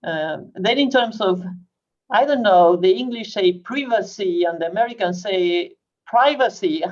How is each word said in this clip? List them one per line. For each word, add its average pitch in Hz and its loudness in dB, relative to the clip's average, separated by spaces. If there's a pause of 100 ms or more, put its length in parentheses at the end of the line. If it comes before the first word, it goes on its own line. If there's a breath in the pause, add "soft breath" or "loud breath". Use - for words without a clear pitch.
Um, 160 -8
then 214 0
in 277 2
terms 240 0
of, 185 0 (680)
I 226 4
don't 285 0
know, 180 6
the 180 2
English 233 -2
say 185 2
privacy 196 -4
and 170 -2
the 165 -4
Americans 196 -2
say 175 -2 (300)
privacy. 233 0